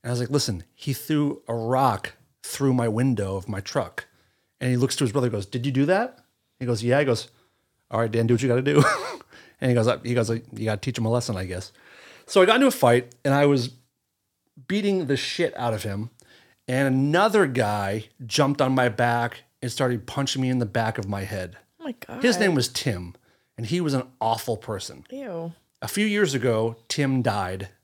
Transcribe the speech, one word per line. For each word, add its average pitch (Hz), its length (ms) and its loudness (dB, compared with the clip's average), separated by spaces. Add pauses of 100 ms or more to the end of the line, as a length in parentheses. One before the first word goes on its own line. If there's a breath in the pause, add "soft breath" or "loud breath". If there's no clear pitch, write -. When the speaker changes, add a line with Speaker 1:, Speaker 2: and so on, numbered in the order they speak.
Speaker 1:
And 123 80 -8
I - 20 0
was 123 80 -2
like, 120 100 -4
"Listen, 113 340 -2 (100)
he - 200 -6
threw 147 540 -2
a 117 60 -2
rock 117 600 0 (280)
through 135 320 0
my 117 140 2
window 107 480 0
of 90 120 -8
my 98 120 -6
truck." - 460 -6 (540)
And 127 100 0
he 123 80 2
looks 127 180 0
to 143 80 0
his 107 80 0
brother 127 140 0
and 110 60 0
goes, 101 140 -6
"Did 120 200 -6
you 139 60 -2
do 135 140 2
that?" 214 320 0 (400)
He 127 80 -6
goes, 113 160 -2
"Yeah." 120 160 4
He 147 80 2
goes, 120 220 0 (640)
"All 107 100 -2
right, 117 100 0
Dan, 117 160 2
do 120 80 6
what 113 80 2
you 135 60 0
gotta 123 140 2
do." 143 260 4
<laughs> - 60 2 (640 loud breath)
And 131 100 0
he 120 60 4
goes, 113 100 4
"Uh," 123 180 2
he 120 100 -2
goes, 117 140 0
like, 117 240 -4
"You 107 140 -6
gotta 107 140 -2
teach - 180 -6
him 113 80 -2
a 110 40 0
lesson, 117 260 -2
I 92 100 -4
guess." 90 260 -8 (540 loud breath)
So 196 160 6
I - 20 10
got 220 120 6
into 269 100 6
a 247 60 6
fight, 123 420 2 (100)
and 139 80 4
I 143 140 4
was 127 240 2 (960)
beating 196 380 0
the 135 100 2
shit - 400 -4
out 120 180 -2
of 101 80 -6
him. 104 280 -6 (560 soft breath)
And 131 220 0
another 170 580 4
guy 104 580 -2 (220)
jumped 143 360 2
on 131 120 2
my 127 140 4
back 120 560 -2 (160)
and 123 100 -6
started 123 360 -2
punching 135 360 -4
me 127 60 0
in 127 100 0
the 120 80 0
back 110 320 -2
of 98 100 -6
my 98 140 -4
head. 95 340 -8 (240)
Speaker 2:
Oh 330 40 -20
my 262 100 -8 (120)
God. - 160 -10
Speaker 1:
His 240 160 2
name 196 160 2
was 127 140 2
Tim, 90 460 -6 (420)
and 117 100 -8
he 175 140 -2
was 151 140 0
an 127 100 0 (160)
awful 113 360 -2
person. - 540 -10
Speaker 2:
Ew. 175 420 -10 (300)
Speaker 1:
A - 60 -8
few 208 180 0
years 202 280 2
ago, 113 420 0 (120)
Tim 135 340 0
died 98 460 -2 (140)